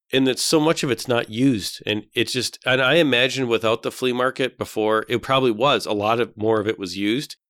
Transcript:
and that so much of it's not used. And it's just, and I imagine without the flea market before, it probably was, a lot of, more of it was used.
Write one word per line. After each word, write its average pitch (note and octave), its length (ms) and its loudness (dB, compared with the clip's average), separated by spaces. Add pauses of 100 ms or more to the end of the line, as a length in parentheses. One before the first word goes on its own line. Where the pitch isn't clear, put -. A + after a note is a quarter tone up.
(120)
and C3 140 4
that B2+ 140 0
so - 180 2
much D#3 240 2
of D3 80 0
it's - 160 -4
not A#2+ 240 -2
used. A2+ 560 -2
And G#2+ 260 -2
it's A#2+ 200 -2
just, A#2+ 340 -6
and C3 160 2
I C3 120 2
imagine C3 520 2
without A2+ 360 0
the B2+ 100 -4
flea B2+ 200 -2
market B2+ 460 -2
before, G#2+ 500 0
it A#2+ 140 -2
probably C3 300 2
was, A#2 340 0
a G#2 60 -4
lot G#2+ 260 0
of, - 180 -4
more A2 220 0
of G2+ 80 -2
it A2 140 -2
was F#2 160 -8
used. G#2+ 400 -2 (140)